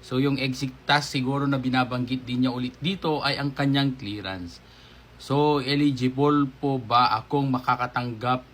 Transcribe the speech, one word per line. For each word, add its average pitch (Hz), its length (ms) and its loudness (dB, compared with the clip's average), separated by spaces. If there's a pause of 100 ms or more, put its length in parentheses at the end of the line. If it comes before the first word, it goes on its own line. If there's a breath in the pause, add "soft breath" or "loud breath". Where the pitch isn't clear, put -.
So, 127 160 -2
yung 139 160 2
exit 131 480 -4
task 143 320 0
siguro 139 320 0
na 139 80 2
binabanggit 127 720 -2
din 123 160 0
niya 127 80 0
ulit 123 320 -6
dito 165 400 -2
ay 139 160 -2
ang 139 160 -4
kanyang 139 400 2
clearance. 95 640 -8 (600 loud breath)
So, 147 400 2
eligible 143 880 2 (120)
po 139 200 0
ba 120 360 4
akong 139 360 0
makakatanggap 123 1000 -2